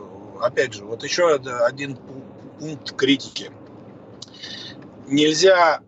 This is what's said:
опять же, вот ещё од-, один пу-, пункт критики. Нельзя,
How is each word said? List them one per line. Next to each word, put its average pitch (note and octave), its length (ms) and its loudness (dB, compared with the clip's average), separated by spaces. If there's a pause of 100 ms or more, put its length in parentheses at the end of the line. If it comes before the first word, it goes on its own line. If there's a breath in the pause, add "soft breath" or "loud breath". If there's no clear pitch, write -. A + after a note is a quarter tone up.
(420)
опять B2 320 0
же, G2+ 100 -14
вот A2+ 200 -10
ещё D#3+ 320 2
од-, C3 120 -6
один C3 480 -2
пу-, - 640 -18
пункт D3+ 380 -10
критики. - 520 0 (1600 loud breath)
Нельзя, D#3 800 4